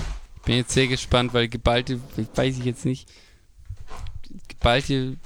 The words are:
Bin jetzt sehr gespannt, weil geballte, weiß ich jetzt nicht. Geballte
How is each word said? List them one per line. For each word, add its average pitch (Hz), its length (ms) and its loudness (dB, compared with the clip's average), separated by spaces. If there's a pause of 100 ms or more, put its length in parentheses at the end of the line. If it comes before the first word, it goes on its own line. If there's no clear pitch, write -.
(440)
Bin 113 120 4
jetzt 123 160 0
sehr 131 140 6
gespannt, 123 460 2
weil 120 140 4
geballte, 123 520 2 (360)
weiß 131 220 2
ich 123 80 -4
jetzt 123 200 -2
nicht. 131 240 -4 (1400)
Geballte 131 800 2